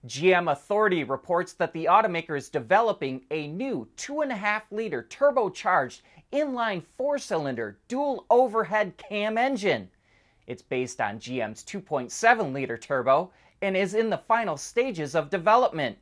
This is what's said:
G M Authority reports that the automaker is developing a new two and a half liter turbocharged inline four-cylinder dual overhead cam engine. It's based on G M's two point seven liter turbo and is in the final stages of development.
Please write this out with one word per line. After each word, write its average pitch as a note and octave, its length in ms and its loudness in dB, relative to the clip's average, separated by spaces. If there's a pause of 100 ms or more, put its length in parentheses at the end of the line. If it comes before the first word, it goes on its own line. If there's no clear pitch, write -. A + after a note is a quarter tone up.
G C#3+ 280 2
M F3 140 2
Authority F#3 560 2
reports E3+ 500 -2
that - 200 -2
the D#3+ 120 -6
automaker E3+ 500 2
is C3 140 -6
developing D3+ 800 0
a D3+ 160 -4
new E3+ 420 -6 (100)
two C#4+ 240 -6
and C4+ 100 -2
a A#3 40 -4
half G#3 360 -2
liter G3+ 400 -4
turbocharged G3 880 2 (320)
inline A#3+ 480 -2 (160)
four-cylinder D3 800 -4 (100)
dual C4+ 420 -4
overhead G#3+ 680 2
cam G#3 400 -4
engine. G3 520 0 (580)
It's B2 160 -12
based B2+ 380 -4
on G#2 180 -4
G B2 220 -6
M's G#2+ 200 -8
two G3+ 200 -12
point B2+ 300 -6
seven A3 420 2
liter B2 240 -4
turbo C3+ 540 2 (300)
and F#3+ 160 0
is F#3+ 160 0
in A3 160 2
the F#3+ 80 0
final A3 380 0
stages E3 580 -4
of D3+ 160 0
development. F3+ 720 2